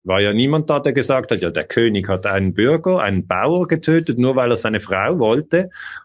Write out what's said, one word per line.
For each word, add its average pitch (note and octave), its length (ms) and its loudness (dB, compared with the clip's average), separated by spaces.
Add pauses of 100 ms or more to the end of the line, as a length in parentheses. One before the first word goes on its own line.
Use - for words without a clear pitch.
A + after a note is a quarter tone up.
war F#2 160 0
ja G2+ 140 2
niemand D3 340 0
da, D3 100 2
der C#3 140 -2
gesagt C3 380 0
hat, G2+ 100 0
„Ja, E2+ 100 -2
der E2+ 140 -4
König G#2 420 0
hat F#2+ 200 -2
einen G2 260 0
Bürger, D#3+ 480 2
einen F#2+ 260 -2
Bauer D3 400 0
getötet, D#3+ 520 0
nur B2+ 180 2
weil B2 140 2
er A#2 80 2
seine A2 220 -2
Frau G#2+ 380 -2
wollte.“ D3+ 520 0 (340)